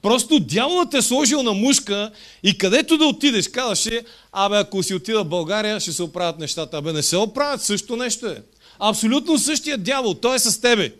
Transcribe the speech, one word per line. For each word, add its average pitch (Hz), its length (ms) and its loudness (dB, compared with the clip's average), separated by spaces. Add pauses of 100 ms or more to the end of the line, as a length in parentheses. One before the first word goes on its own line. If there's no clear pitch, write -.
Просто 247 380 4
дяволът 247 500 0
те 285 60 0
е 247 60 4
сложил 269 400 2
на 226 100 0
мушка 208 600 0 (300)
и 196 160 2
където 302 380 2
да 311 80 4
отидеш, 254 440 2
казваше, 226 560 -4 (280)
«Абе, 202 240 0
ако 196 260 0
си 190 120 -2
отида 214 300 0
в 156 40 -6
България, 196 520 -2
ще 170 120 -6
се 175 100 -4
оправят 170 360 -4
нещата». 156 380 -8
Абе, 151 160 -4
не 151 100 -2
се - 140 0
оправят, 269 460 0
също - 340 -4
нещо 240 300 -4
е. 151 160 -8 (360)
Абсолютно 233 600 2
същия 285 400 -2
дявол, 226 360 -2
той 254 220 0
е - 20 0
с 226 220 0
тебе. 214 400 2